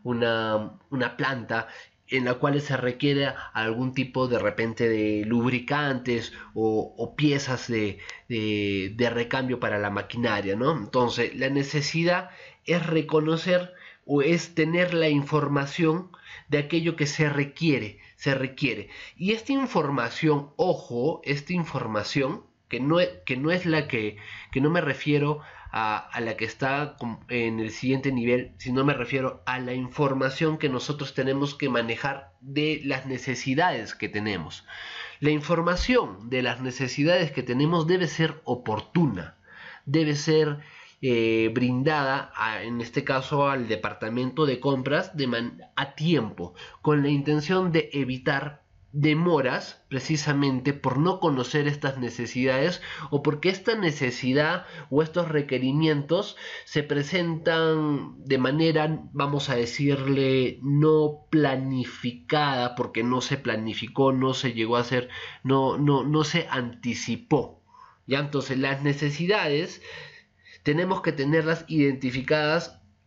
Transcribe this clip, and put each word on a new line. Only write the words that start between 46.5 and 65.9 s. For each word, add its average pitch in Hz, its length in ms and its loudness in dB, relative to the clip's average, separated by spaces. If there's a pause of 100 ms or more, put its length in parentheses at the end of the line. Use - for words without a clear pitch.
con 151 200 4
la 143 80 2
intención 151 600 2
de 156 220 0
evitar 139 680 -2 (320)
demoras 151 960 2
precisamente 139 840 0
por 135 260 -2
no 185 220 2
conocer 143 480 0
estas 143 300 -2
necesidades 127 840 0 (280)
o 143 120 0
porque 147 260 0
esta 190 280 0
necesidad 147 920 0 (240)
o 147 140 4
estos 165 240 0
requerimientos 147 1080 2 (280)
se - 180 -2
presentan 156 1400 0
de 135 140 2
manera, 156 760 2
vamos 143 360 -2
a 135 60 0
decirle, 135 1080 2
no 151 680 4
planificada, 131 1400 0
porque 113 300 -2
no 127 160 2
se 135 160 -2
planificó, 113 760 0
no 131 220 2
se 127 200 -2
llegó 113 220 0
a 120 40 4
hacer, 123 280 -2 (360)
no, 131 340 2
no, 143 240 4